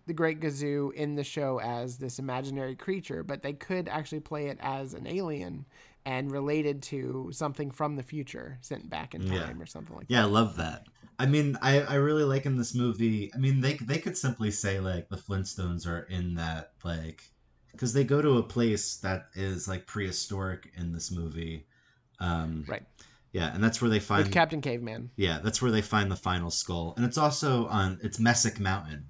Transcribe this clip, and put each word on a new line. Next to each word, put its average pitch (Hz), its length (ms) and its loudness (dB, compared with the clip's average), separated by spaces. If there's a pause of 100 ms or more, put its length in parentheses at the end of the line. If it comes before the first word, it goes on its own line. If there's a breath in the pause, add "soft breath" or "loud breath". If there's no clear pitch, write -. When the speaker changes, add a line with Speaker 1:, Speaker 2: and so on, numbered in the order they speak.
Speaker 1:
the 170 80 -2
Great 160 260 2
Gazoo 143 540 0
in 147 200 -2
the 143 100 -2
show 135 360 -2
as 120 380 -4
this 127 200 -8
imaginary 135 560 -4
creature, 170 480 -4
but 143 200 -6
they 139 100 -6
could 175 360 -4
actually 151 320 -4
play 151 260 -6
it 143 140 -6
as 135 340 -4
an - 120 -10
alien 147 600 -4 (400 loud breath)
and 135 240 -2
related 143 520 0
to 131 500 -4
something 143 380 -4
from 147 260 -2
the 135 60 -6
future 131 580 -10
sent - 280 -10
back 78 260 -8
in 82 80 -6
Speaker 2:
Yeah. 92 240 0
Speaker 1:
time - 140 -8
or - 60 -12
something - 280 -14
like - 140 -14
Speaker 2:
Yeah, 123 140 6
Speaker 1:
that. 104 60 6
Speaker 2:
I - 20 4
love 104 260 4
that. 80 300 -4 (320 loud breath)
I 127 80 2
mean, 143 360 4
I, 139 200 6
I 139 120 -2
really 147 300 4
like 139 220 2
in 135 100 2
this 117 180 0
movie, 110 600 2
I 123 40 -6
mean, 135 220 6
they, 139 140 4
they 139 240 -2
could 170 180 -4
simply 113 340 0
say, 98 300 0
like, 92 300 -2
the 95 60 -6
Flintstones 92 680 -2
are 85 180 -2
in 90 320 -2
that, 82 360 -4 (100)
like, 80 400 -6 (540)
'cause 120 160 -2
they 139 120 4
go 139 180 4
to 139 160 8
a 113 40 4
place 113 540 2
that 95 380 -2
is, 95 340 -4
like, 90 180 -6
prehistoric 95 880 -4
in 87 160 -4
this 82 200 -6
movie. 82 540 -6 (540 soft breath)
Um, 80 460 0
Speaker 1:
Right. - 180 -6 (480 loud breath)
Speaker 2:
yeah, 85 220 -2
and 95 80 0
that's 113 180 4
where 120 100 4
they 107 100 6
find 101 240 4
Speaker 1:
With 98 80 -2
Captain 160 280 4
Caveman. 120 560 -6
Speaker 2:
Yeah, 87 220 2
that's 104 240 -2
where 127 80 4
they 107 120 4
find 101 280 4
the 92 60 0
final 87 340 0
skull. 85 460 -2
And 120 100 2
it's 123 120 0
also 139 500 4
on, 95 340 2
it's 107 160 -4
Messick 113 420 4
Mountain. 80 500 -2